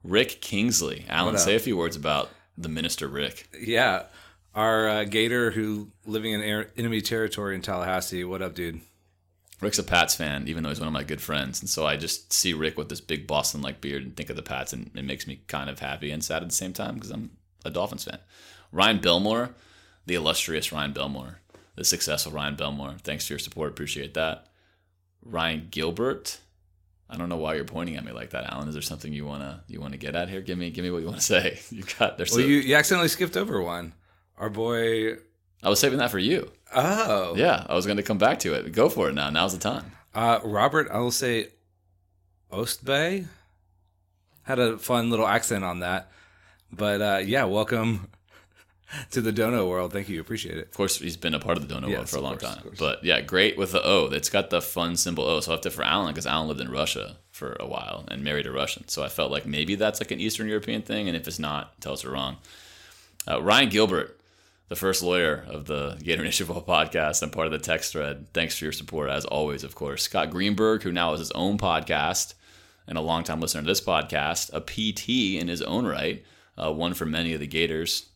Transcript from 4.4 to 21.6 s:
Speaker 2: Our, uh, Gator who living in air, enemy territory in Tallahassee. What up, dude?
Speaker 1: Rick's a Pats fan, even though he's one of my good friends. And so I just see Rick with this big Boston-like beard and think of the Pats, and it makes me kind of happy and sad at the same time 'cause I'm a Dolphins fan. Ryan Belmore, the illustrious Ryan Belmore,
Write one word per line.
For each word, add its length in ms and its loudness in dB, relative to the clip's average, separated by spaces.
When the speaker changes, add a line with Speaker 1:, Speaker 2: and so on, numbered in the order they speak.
Speaker 2:
Our, 340 4
uh, 160 2
Gator 480 2
who 400 -4
living 280 -2
in 100 -2
air, 340 -2
enemy 240 0
territory 540 -2
in 80 -6
Tallahassee. 600 -2
What 180 -4
up, 140 -6
dude? 240 -6
Speaker 1:
Rick's 180 0
a 60 -2
Pats 320 4
fan, 320 -4
even 160 -4
though 60 -4
he's 100 -4
one 80 -4
of 40 -4
my 120 -2
good 160 -6
friends. 400 -4
And 80 -8
so 180 0
I 100 2
just 360 -6
see 220 2
Rick 220 -2
with 120 -6
this 120 -8
big 280 -6
Boston-like 520 -2
beard 220 -6
and 140 -12
think 140 -10
of 60 -6
the 60 -8
Pats, 300 -8
and 240 -10
it 80 -8
makes 240 -8
me 180 -14
kind 240 -6
of 80 -12
happy 320 -8
and 140 -6
sad 180 -4
at 60 -10
the 60 -4
same 180 -4
time 260 -8
'cause 120 -12
I'm 200 -10
a 60 -6
Dolphins 340 -4
fan. 140 -10
Ryan 260 6
Belmore, 560 4
the 100 0
illustrious 560 0
Ryan 200 -2
Belmore, 480 -6